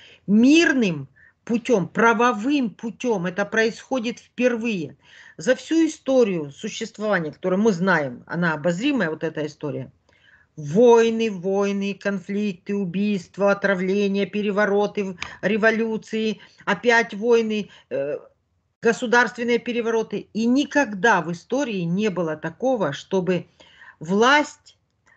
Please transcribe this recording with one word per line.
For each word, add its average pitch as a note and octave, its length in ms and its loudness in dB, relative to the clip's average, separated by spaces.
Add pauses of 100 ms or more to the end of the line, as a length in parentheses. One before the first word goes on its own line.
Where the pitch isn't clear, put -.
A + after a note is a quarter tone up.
(260)
мирным A#3+ 840 4 (360)
путем, A3 440 0
правовым A#3 840 2
путем. A3 560 -4
Это F#3 180 -4
происходит A3+ 720 -2
впервые. A3 800 -2 (420)
За G#3+ 160 0
всю D#4+ 320 0
историю G#3+ 640 0
существования, G#3 840 -6
которую F#3 300 -2
мы A3+ 100 4
знаем, E3 540 0
она E3+ 280 -2
обозримая, F3 560 -2
вот D#3 140 -8
эта D#3+ 220 -6
история. C3+ 440 -10 (640)
Войны, A3+ 760 4
войны, G3 640 -2
конфликты, G3+ 800 -4
убийства, G3+ 800 -2
отравления, G3 760 0
перевороты, G3+ 760 -2
в-, F#3+ 120 -8 (240)
революции, A3 1000 -2 (260)
опять A3+ 480 2
войны, A3 560 0 (200)
э, C#3 280 -4 (640)
государственные A#3 760 2
перевороты. A3+ 760 -4
И A3+ 120 0
никогда A#3 760 2
в E3 100 -8
истории A3+ 500 -4
не F#3+ 280 0
было E3 260 -4
такого, E3 560 -2
чтобы F3+ 540 -2 (540)
власть A#3+ 760 0 (400)